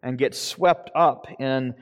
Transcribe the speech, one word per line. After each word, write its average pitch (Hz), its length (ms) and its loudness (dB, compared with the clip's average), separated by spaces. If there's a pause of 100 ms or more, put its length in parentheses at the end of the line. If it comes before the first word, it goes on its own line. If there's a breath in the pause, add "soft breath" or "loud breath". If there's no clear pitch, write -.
and 127 160 -6
get 135 160 0
swept - 600 0
up 160 340 2 (120)
in, 131 420 -2